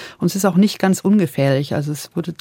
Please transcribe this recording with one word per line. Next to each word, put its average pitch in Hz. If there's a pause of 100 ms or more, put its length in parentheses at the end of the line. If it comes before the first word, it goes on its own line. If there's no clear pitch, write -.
(180)
Und -
es 170
ist 190
auch 190
nicht 196
ganz 190
ungefährlich. 147
Also 147
es 147
wurde, 170